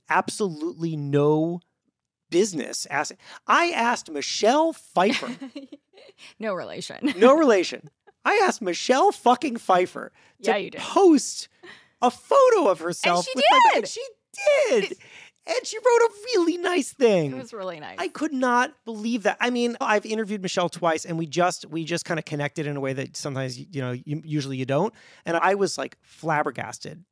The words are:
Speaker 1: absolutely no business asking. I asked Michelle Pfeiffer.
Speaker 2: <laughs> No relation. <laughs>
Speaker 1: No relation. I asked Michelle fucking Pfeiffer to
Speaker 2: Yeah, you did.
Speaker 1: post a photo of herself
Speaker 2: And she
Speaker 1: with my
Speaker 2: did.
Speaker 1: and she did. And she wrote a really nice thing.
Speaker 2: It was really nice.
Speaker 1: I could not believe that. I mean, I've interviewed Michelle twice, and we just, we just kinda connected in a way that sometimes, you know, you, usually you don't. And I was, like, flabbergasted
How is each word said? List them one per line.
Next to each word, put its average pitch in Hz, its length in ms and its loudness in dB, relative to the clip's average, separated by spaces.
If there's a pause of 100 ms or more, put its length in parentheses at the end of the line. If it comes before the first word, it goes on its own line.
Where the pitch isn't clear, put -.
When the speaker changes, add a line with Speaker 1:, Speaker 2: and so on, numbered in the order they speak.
(120)
Speaker 1:
absolutely 165 840 -4
no 151 640 0 (720)
business 170 600 -2
asking. 143 260 -4 (300)
I 330 240 2
asked 233 400 -2
Michelle 247 640 0
Pfeiffer. 233 600 -2 (180)
Speaker 2:
<laughs> 277 140 -16 (720)
No 214 140 -6
relation. 170 600 -8
<laughs> - 40 -10
Speaker 1:
No 247 180 8
relation. 208 540 2 (340)
I 415 200 2
asked - 180 0
Michelle 254 520 2
fucking 247 440 0
Pfeiffer 180 540 0 (320)
to - 80 0
Speaker 2:
Yeah, 202 60 2
you - 140 -6
did. - 100 -14
Speaker 1:
post - 680 4 (540)
a 240 100 4
photo 494 560 4
of 180 140 2
herself 175 440 0
Speaker 2:
And - 0 -
she 508 100 -8
Speaker 1:
with 523 140 2
my 988 100 8 (140)
Speaker 2:
did. - 40 2
Speaker 1:
and 453 100 -2
she - 140 -10 (680)
did. 254 280 0 (500)
And - 180 -4
she 427 120 -10
wrote 466 240 4
a 466 80 4 (160)
really 359 320 0
nice 349 340 -2
thing. 185 400 2
Speaker 2:
It 131 60 -8
was 131 160 -14
really 185 260 -10
nice. 95 200 -16
Speaker 1:
I 370 100 -6
could 302 240 -6
not 254 400 0 (100)
believe 226 400 -6
that. 196 160 0
I 240 100 0
mean, 240 300 -2
I've 214 260 0
interviewed 214 360 -6
Michelle 180 260 -2
twice, 165 380 -2
and 170 120 -6
we 165 80 -4
just, 170 420 -2
we 160 180 -8
just 160 180 -6
kinda 165 180 -6
connected 147 460 -6
in 147 80 -6
a 139 60 -6
way 135 120 -4
that 131 220 -8
sometimes, 131 420 -8
you 139 240 -10
know, 127 120 -6
you, 147 320 -8
usually 139 320 -6
you 127 80 -4
don't. 151 280 0 (320)
And 170 120 -2
I 180 180 2
was, 196 220 -2
like, 135 240 -10
flabbergasted 151 1120 -6